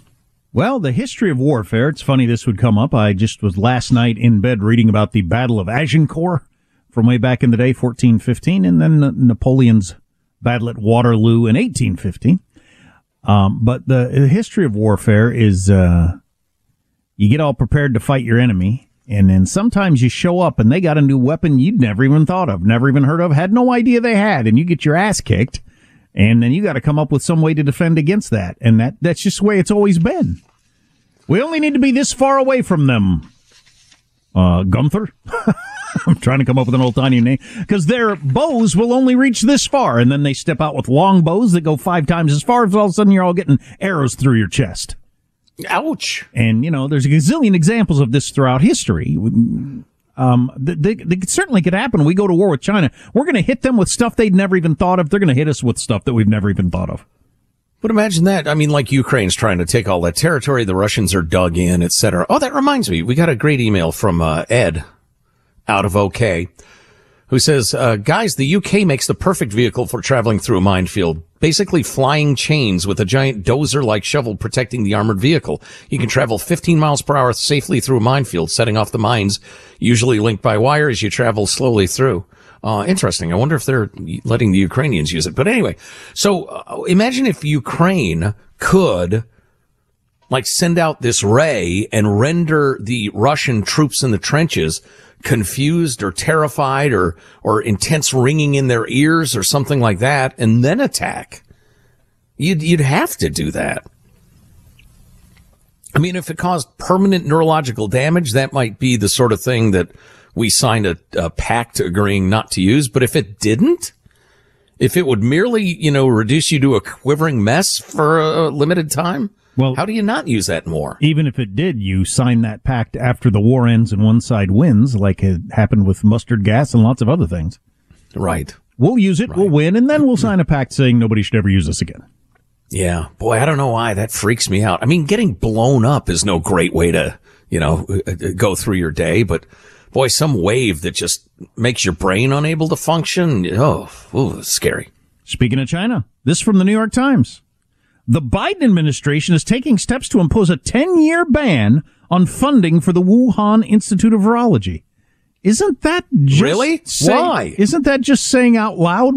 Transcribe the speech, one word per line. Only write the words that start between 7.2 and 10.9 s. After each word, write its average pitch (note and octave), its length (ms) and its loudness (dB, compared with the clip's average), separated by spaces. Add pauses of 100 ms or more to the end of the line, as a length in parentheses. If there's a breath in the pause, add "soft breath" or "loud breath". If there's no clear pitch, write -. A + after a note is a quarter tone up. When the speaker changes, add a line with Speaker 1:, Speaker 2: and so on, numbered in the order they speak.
Speaker 1:
in A#2+ 80 4
the A#2 40 2
day, B2 160 2
fourteen B2 460 2
fifteen, B2+ 480 -2
and F2+ 160 2
then D#3+ 220 4
N-, C3 240 2
Napoleon's A#2 680 2 (480)
battle A#2 260 -2
at A#2+ 120 -10
Waterloo A#2 640 4